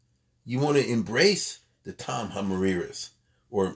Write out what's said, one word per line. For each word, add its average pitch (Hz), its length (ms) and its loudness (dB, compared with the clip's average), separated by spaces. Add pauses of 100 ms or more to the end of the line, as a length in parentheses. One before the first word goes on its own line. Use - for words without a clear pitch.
(460)
you 123 140 -2
want 143 180 4
to 131 100 4
embrace 120 720 2 (240)
the 92 100 -12
tam 117 360 -8
hamariris, 95 800 -2 (400)
or 95 260 0